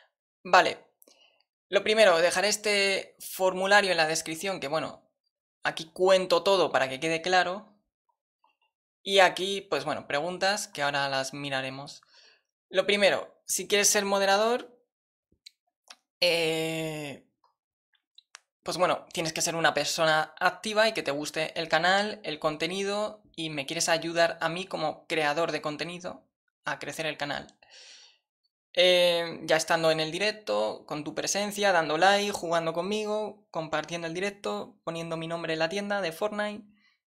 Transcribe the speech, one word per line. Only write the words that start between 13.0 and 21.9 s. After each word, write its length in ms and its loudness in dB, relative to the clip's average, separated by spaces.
si 220 -4
quieres 220 4
ser 160 2
moderador, 720 2
eh, 1040 -2
pues 140 -6
bueno, 340 0
tienes 220 -4
que 80 -6
ser 140 -2
una 180 2
persona 640 0
activa 480 2
y 60 0
que 80 -4
te 80 -4
guste 500 -4
el 80 -6
canal, 560 2